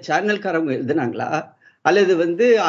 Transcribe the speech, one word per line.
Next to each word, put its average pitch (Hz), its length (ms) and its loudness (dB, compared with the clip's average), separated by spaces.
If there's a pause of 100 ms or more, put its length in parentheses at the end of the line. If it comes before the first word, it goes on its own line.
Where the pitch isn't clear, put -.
சேனல்காரவங்க 180 640 -2
எழுதுனாங்களா, 127 720 -4 (380)
அல்லது 185 340 4
வந்து 175 420 2 (100)